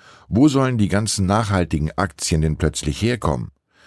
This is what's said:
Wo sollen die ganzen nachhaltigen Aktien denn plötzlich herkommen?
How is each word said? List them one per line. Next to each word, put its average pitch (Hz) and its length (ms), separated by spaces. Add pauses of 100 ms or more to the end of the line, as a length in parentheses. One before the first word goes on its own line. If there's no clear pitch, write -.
(300)
Wo 120 180
sollen 131 300
die 104 100
ganzen 101 380
nachhaltigen 92 720
Aktien 87 440
denn 78 140
plötzlich 76 460
herkommen? 82 500 (360)